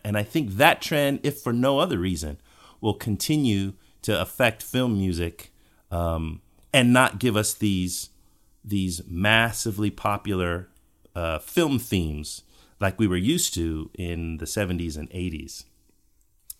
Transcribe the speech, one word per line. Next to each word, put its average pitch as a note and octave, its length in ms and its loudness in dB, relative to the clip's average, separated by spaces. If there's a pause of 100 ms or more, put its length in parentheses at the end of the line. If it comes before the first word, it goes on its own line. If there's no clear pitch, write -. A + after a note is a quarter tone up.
and G#2 140 -2
I G#2 40 0
think A2 340 -2
that C#3+ 260 6
trend, C#3+ 400 0
if C#3+ 180 -4
for B2 120 -2
no C3 260 2
other E3 200 0
reason, D#2 400 -2 (420)
will G#2+ 140 0
continue G#2 800 0 (280)
to G2+ 180 0
affect A2+ 420 0
film B2+ 360 0
music, F2 540 -2 (380)
um, E2 500 -2 (320)
and B2 200 6
not B2+ 260 6
give A#2 180 2
us G#2+ 180 0
these, F#2 560 -2 (540)
these F#2 420 -2
massively G#2+ 840 2
popular, F#2 760 -2 (460)
uh, E2 240 -2
film D3 400 0
themes D#2+ 640 -4 (360)
like G2 200 0
we A2 80 4
were F#2 100 2
used C3 380 0
to D#2+ 400 -2
in E2+ 420 -6
the D#2 100 -8
seventies F2 520 -2
and D2+ 140 -8
eighties. D#2+ 520 -8 (960)